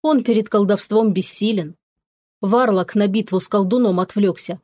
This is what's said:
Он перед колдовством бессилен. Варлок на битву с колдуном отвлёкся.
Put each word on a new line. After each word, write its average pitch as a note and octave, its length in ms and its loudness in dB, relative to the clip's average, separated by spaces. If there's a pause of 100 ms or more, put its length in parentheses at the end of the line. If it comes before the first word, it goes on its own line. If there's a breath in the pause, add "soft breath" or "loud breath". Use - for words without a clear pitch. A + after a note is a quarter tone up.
Он D4+ 200 2
перед G#3+ 260 0
колдовством G#3 640 2
бессилен. F#3 640 -4 (640)
Варлок G3+ 520 2
на G3+ 140 2
битву G3 320 -2
с - 80 -6
колдуном G3+ 520 0
отвлёкся. F#3 640 -2